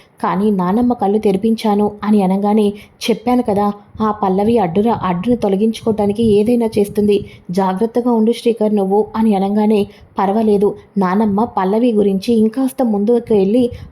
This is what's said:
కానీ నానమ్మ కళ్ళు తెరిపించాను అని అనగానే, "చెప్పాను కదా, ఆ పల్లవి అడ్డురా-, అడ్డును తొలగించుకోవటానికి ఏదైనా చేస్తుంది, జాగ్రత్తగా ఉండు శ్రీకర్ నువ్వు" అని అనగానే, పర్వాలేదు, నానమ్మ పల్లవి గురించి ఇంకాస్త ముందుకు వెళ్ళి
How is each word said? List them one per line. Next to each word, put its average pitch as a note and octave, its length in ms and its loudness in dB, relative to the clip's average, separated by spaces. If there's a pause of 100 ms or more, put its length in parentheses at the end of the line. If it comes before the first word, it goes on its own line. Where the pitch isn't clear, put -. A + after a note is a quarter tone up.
(220)
కానీ F3+ 280 0
నానమ్మ G#3 420 0
కళ్ళు G#3 260 0
తెరిపించాను G#3 760 0 (120)
అని G#3 180 2
అనగానే, G3+ 460 0 (420)
"చెప్పాను B3 320 0
కదా, G3+ 300 0 (280)
ఆ A3 100 0
పల్లవి G#3 480 0
అడ్డురా-, G3+ 440 0
అడ్డును F#3 340 -2
తొలగించుకోవటానికి G#3 840 -2
ఏదైనా A3+ 440 2 (120)
చేస్తుంది, G#3 460 0 (260)
జాగ్రత్తగా G3+ 640 -2
ఉండు A3+ 200 2
శ్రీకర్ A3 420 0
నువ్వు" G3+ 320 0 (100)
అని A3 180 2
అనగానే, G3+ 520 0 (320)
పర్వాలేదు, G3+ 560 2 (240)
నానమ్మ G3+ 460 0
పల్లవి A3+ 480 0
గురించి G3+ 420 0
ఇంకాస్త B3+ 500 0
ముందుకు A3+ 500 0
వెళ్ళి G#3+ 360 2 (220)